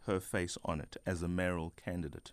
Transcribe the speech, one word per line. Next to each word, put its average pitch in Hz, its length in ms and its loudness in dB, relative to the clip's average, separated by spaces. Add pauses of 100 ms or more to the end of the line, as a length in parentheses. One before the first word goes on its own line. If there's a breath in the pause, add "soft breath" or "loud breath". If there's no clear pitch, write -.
her 95 140 4
face 90 440 0
on 80 160 0
it - 240 -10
as 90 180 0
a 85 60 2
mayoral 90 480 2
candidate, 87 560 -4